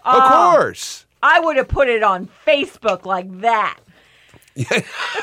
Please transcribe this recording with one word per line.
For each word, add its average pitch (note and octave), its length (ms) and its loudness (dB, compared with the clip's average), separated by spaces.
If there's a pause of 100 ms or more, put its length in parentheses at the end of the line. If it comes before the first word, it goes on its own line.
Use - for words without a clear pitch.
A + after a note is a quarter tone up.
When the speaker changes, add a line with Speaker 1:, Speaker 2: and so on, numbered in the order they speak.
Speaker 1:
of C4 180 4
Speaker 2:
Oh. F4 320 4
Speaker 1:
course. - 520 -2 (140)
Speaker 2:
I D#4 200 4
would D#4+ 160 -2
have C4 100 0
put - 220 0
it A3+ 160 0
on F#3+ 240 -2 (180)
Facebook C#4 580 -2
like F#3 360 -8
that. G#3+ 420 -2
Speaker 1:
<laughs> - 720 -20
Yeah. F3+ 280 -4 (400)